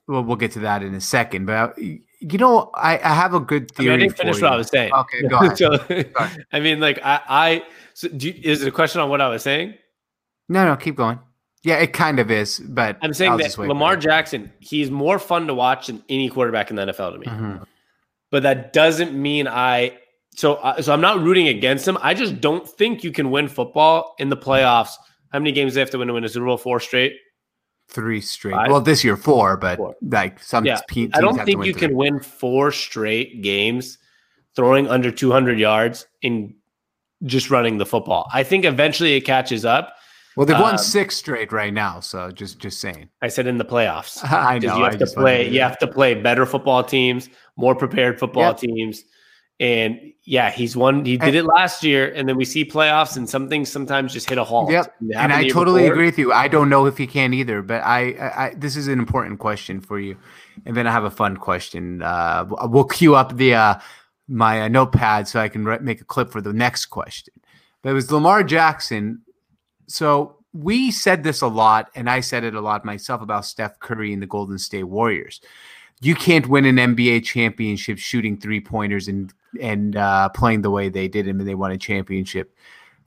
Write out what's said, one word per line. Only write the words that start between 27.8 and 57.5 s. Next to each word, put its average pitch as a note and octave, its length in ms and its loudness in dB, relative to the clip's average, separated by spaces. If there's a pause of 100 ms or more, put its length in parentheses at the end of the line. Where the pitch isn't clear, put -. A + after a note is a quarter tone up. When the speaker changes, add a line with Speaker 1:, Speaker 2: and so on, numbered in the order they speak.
Speaker 1:
Three A2 320 -6
straight. - 320 -10
Speaker 2:
Five? A2 180 2
Speaker 1:
Well, C#3 100 4
this D3 220 2
year, G#2+ 140 2
four, A#2+ 400 2
but F2+ 200 -4
Speaker 2:
Four. G2 240 -8
Speaker 1:
like, G#2+ 400 -2
some A#2 220 -2
Speaker 2:
Yeah. A#2 240 0
Speaker 1:
pe-, A#2 200 -2
teams A2+ 80 -14
Speaker 2:
I D3+ 60 4
don't G#3+ 160 4
Speaker 1:
have G#3+ 80 -6
Speaker 2:
think G3+ 100 2
Speaker 1:
to G3 40 -2
win G3 80 -2
Speaker 2:
you F#3 60 -2
Speaker 1:
three. E3 140 -2
Speaker 2:
can C#3 100 -4
win C#3+ 220 0
four C3 520 -2
straight A2+ 720 -6
games G#2 560 -2 (580)
throwing C3+ 320 4
under B2 240 0
two B2+ 200 0
hundred B2 280 4
yards A2 460 2 (160)
in A2 320 -4 (680)
just C3 260 -2
running A#2 280 2
the G2+ 80 -2
football. F#2+ 480 -2
I C3+ 100 2
think F#3+ 200 0
eventually D3+ 520 2
it C3 60 0
catches B2+ 440 -2
up. C3 300 0 (400)
Speaker 1:
Well, C#3+ 100 2
they've D3+ 140 4
won - 140 4
Speaker 2:
Um, - 40 0
Speaker 1:
six - 400 -2
straight A2+ 340 -8
right G#2 220 -2
now, G2 260 -4
so F2+ 300 -10
just, F#2 300 -16
just G2 200 -12
saying. F2 300 -12 (140)
Speaker 2:
I A#2+ 40 -2
said B2 200 -2
in B2 100 -2
the A2+ 80 -4
playoffs. G#2+ 580 -2
Speaker 1:
<laughs> C3 80 -6
I B2+ 280 2
Speaker 2:
'Cause A#2 100 -2
Speaker 1:
know, F#2 80 0
Speaker 2:
you F#2+ 60 2
have - 60 2
Speaker 1:
I G#2+ 40 0
Speaker 2:
to G#2 60 -4
Speaker 1:
just - 160 0
Speaker 2:
play, C3 220 4
Speaker 1:
wanted A#2+ 80 2
to A#2+ 100 -2
Speaker 2:
you C3 60 2
have B2+ 180 0
to C#3 80 0
play C3 260 2
better A#2+ 320 2
football B2+ 380 2
teams, B2+ 440 0 (280)
more B2+ 180 4
prepared B2+ 460 0
football - 300 2
Speaker 1:
Yep. - 100 0
Speaker 2:
teams. A2+ 440 -6 (560)
And A#2 380 0 (280)
yeah, B2 260 2
he's A#2+ 260 -6
won, C3+ 260 2
he B2+ 140 0
did B2+ 120 2
Speaker 1:
And C#3 80 4
Speaker 2:
it E3 80 0
last E3+ 380 2
year, C#3 320 2
and C3+ 140 -4
then C3 80 -2
we C3 80 0
see D#3 180 -4
playoffs D3+ 540 0
and A#2+ 100 -6
some C3+ 220 -6
things D3 220 -4
sometimes C3+ 420 -4
just - 160 -8
hit C3 80 -2
a A#2+ 60 0
halt. A2+ 260 0
Speaker 1:
Yep. E3+ 300 0
Speaker 2:
And A2 100 -6
it G#2+ 60 -6
Speaker 1:
And - 0 -
Speaker 2:
happened C#3+ 180 4
Speaker 1:
I D3 60 4
Speaker 2:
the D3+ 60 2
year C3 100 2
Speaker 1:
totally F3 260 6
Speaker 2:
before. - 120 6
Speaker 1:
agree E3+ 120 2
with E3 140 2
you. B2 120 2
I A#2+ 160 4
don't C#3+ 220 4
know C#3 160 6
if C#3 140 0
he C3 80 -6
can C3 260 0
either, A#2+ 300 -2